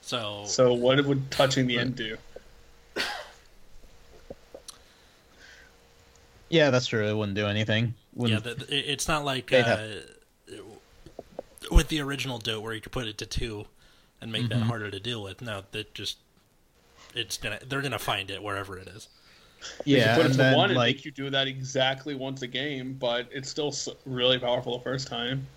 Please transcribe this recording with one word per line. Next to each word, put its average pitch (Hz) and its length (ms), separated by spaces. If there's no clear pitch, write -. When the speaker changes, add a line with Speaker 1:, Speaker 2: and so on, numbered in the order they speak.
Speaker 1:
So 104 440
Speaker 2:
So 123 300
what 127 280
would 139 280
touching 135 340
the 123 140
end 120 160
do? 113 200
Speaker 3:
Yeah, 156 200
that's 127 180
true. 107 200
It 107 100
wouldn't 101 180
do 104 120
anything. 110 380
Speaker 1:
Yeah, 123 60
Speaker 3:
Wouldn't 110 220
Speaker 1:
the, 120 100
the, 139 240
it, 139 140
it's 139 160
not 151 180
like, 131 240
Speaker 3:
They'd 127 160
have 110 140
Speaker 1:
uh, - 760
with 170 160
the 156 140
original 135 360
dote 110 240
where 110 120
you 110 80
could - 100
put 123 160
it 110 100
to 120 80
two 107 400
and 117 100
make 113 180
that 120 100
Speaker 3:
Mm-hmm. 113 80
Speaker 1:
harder 107 240
to 98 80
deal 113 240
with. 95 180
No, 107 300
that 110 240
just, - 220
it's 117 220
gonna, 107 300
they're 135 140
gonna 131 180
find 98 300
it 98 140
wherever 98 340
it 92 100
is. 95 200
Speaker 2:
They - 160
could - 100
Speaker 3:
Yeah, 120 280
Speaker 2:
put 165 60
it - 40
Speaker 3:
and 131 80
Speaker 2:
to 131 40
Speaker 3:
then, 131 180
Speaker 2:
one 185 140
and 135 80
Speaker 3:
like 123 200
Speaker 2:
make - 80
you 151 60
do 139 200
that 135 160
exactly 131 680
once 135 300
a - 40
game, 131 460
but 123 380
it's 135 180
still 147 200
s-, 139 200
really 127 320
powerful 123 400
the 123 60
first 131 240
time. 127 500